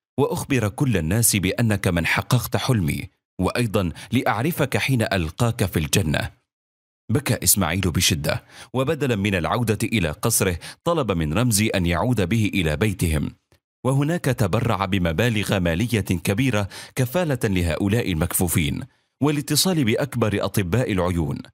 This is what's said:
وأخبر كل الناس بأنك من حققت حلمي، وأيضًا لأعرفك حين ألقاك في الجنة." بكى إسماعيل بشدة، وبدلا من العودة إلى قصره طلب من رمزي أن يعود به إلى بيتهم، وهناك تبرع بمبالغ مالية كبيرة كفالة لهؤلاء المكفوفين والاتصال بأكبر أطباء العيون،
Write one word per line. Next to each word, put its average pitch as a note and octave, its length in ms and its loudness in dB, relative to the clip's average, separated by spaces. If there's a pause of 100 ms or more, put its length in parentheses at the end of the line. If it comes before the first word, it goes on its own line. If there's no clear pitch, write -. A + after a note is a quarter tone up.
(200)
وأخبر C3 500 0
كل B2 280 2
الناس G2 380 2
بأنك G2 520 2
من E2+ 180 2
حققت - 520 0
حلمي، F#2 520 -2 (320)
وأيضًا F#2+ 500 0 (200)
لأعرفك B2+ 680 0
حين B2+ 240 0
ألقاك G2+ 640 0
في F2+ 140 -2
الجنة." D#2 640 0 (680)
بكى - 320 0
إسماعيل F#2+ 380 2
بشدة، D#2+ 640 0 (300)
وبدلا C3 420 0
من G2 200 0
العودة G2+ 480 0
إلى F2+ 280 0
قصره F#2+ 460 0 (260)
طلب D3+ 280 0
من D#2+ 220 0
رمزي A2 340 2
أن F#2 180 0
يعود G2 360 0
به G#2 320 0
إلى D#2 220 0
بيتهم، F2 560 0 (540)
وهناك C#3+ 400 0
تبرع G#2+ 600 0
بمبالغ G2 760 0
مالية F#2 420 0
كبيرة G2+ 680 0 (280)
كفالة C#3 480 -2
لهؤلاء F#2+ 680 0
المكفوفين D#2+ 720 -2 (400)
والاتصال D3+ 600 0
بأكبر A2+ 600 0
أطباء G#2 460 0
العيون، E2+ 460 0 (160)